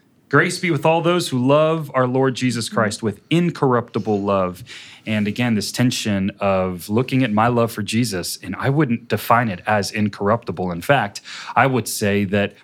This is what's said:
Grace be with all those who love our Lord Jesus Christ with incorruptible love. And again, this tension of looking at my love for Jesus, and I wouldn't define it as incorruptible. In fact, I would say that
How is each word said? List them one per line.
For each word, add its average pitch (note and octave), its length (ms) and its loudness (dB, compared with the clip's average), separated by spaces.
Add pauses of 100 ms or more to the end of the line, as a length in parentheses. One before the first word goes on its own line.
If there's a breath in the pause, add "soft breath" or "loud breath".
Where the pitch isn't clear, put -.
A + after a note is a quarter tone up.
(280)
Grace F3 320 0
be F3+ 100 -2
with D#3 160 0
all E3 140 4
those F3 300 0
who B2+ 140 0
love D3+ 480 2
our B2+ 140 2
Lord C3 300 0
Jesus A#2 320 -2
Christ G#2+ 340 -2
with G#2+ 180 -4 (100)
incorruptible A#2+ 920 0
love. F#2+ 400 0 (420 loud breath)
And G#2+ 220 0
again, A#2 300 0
this G2 160 -2
tension G#2 680 0
of F#2 500 0
looking C3 360 0
at G#2+ 80 -2
my G#2+ 160 4
love A#2 240 2
for G#2+ 100 -6
Jesus, G2+ 580 -2
and F2+ 160 -8
I - 140 -2
wouldn't C#3 380 0
define A#2+ 400 2
it - 180 -6
as G#2 240 0
incorruptible. G2+ 800 -2
In E2+ 120 -6
fact, A#2 380 0 (360 loud breath)
I A#2+ 100 6
would B2 220 0
say G2+ 380 0
that G2+ 260 0 (120 soft breath)